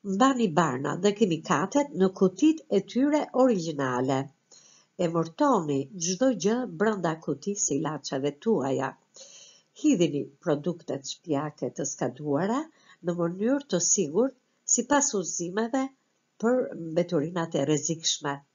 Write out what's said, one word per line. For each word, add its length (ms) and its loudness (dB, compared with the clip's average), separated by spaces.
Mbani 420 2
barna 480 0
dhe 180 2
kimikatet 800 2
në 180 4
kutit 540 4
e 160 2
tyre 400 0
origjinale. 840 2
Emërtoni 800 0
çdo 400 0
gjë 240 0
brenda 480 -2
kutisë 460 -6
së 140 0
ilaçeve 580 -4
tuaja. 540 0
Hidhini 460 2
produktet 680 -4
shtëpiake 640 -4
të 160 -8
skaduara 720 -2
në 140 -2
mënyrë 520 -2
të 120 0
sigurt, 540 0
sipas 460 2
udhëzimeve 680 -2
për 200 2
mbeturinat 760 -2
e 100 2
rrezikshme. 680 -2